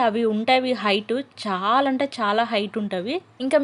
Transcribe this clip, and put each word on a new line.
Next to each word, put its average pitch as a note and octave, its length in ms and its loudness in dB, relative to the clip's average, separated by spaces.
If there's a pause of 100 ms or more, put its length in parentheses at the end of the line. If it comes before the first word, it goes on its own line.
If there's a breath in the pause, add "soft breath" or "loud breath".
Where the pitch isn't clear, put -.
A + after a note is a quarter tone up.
అవి A3+ 260 2
ఉంటవి B3+ 400 2 (120)
హైట్, G#3+ 300 0 (320)
చాలా G#3 460 2
అంటే C4+ 160 0 (100)
చాలా A3 360 0
హైట్ G#3 280 -2
ఉంటవి. G3+ 340 -4 (300)
ఇంకా D4 180 4